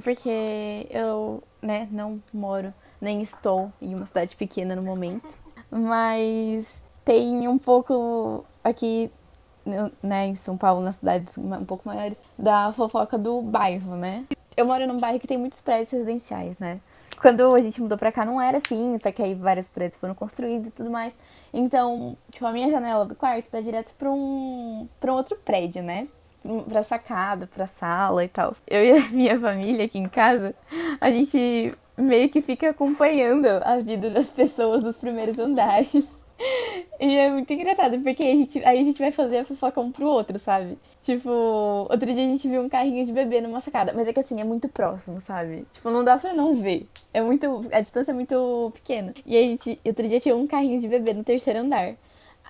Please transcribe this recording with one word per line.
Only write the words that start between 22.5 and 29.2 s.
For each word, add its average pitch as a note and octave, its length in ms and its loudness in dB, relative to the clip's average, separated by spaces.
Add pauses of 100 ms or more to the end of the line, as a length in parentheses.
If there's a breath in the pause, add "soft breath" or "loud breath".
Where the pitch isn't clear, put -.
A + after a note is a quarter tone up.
minha B3 180 -2
janela A#3 340 0
do A3 120 -10
quarto A#3 340 -4
dá A3+ 100 -6
direto A3+ 380 -8
pra C#4 120 -4
um, C4 760 -6 (140)
pra C4 120 0
um C4 40 0
outro C4+ 200 -4
prédio, F3+ 460 -4
né? F3+ 240 -6 (640)
Pra G#3+ 140 0
sacada, G3 640 -4
pra F#3+ 200 -8
sala F3+ 580 -2
e F3+ 40 -6
tal. - 260 -2 (120)
Eu G#3 180 4
e A#3+ 80 8
a C#4 160 8
minha A#3+ 320 2